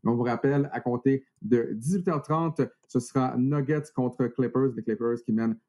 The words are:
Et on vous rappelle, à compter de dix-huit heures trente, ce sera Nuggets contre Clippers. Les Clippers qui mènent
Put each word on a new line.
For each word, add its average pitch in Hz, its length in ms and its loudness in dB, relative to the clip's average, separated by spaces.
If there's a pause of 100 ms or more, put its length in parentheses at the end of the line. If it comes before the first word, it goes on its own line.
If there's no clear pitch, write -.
Et - 40 0
on 117 80 2
vous 120 80 0
rappelle, 139 500 2
à 143 60 -4
compter 135 440 0 (200)
de 117 300 2
dix-huit 175 340 -2
heures 151 160 0
trente, 160 380 0 (260)
ce 127 120 0
sera 127 380 -2
Nuggets 143 560 0
contre 127 320 -2
Clippers. 127 500 0
Les 113 60 -8
Clippers 117 420 -2
qui - 80 -4
mènent 113 380 0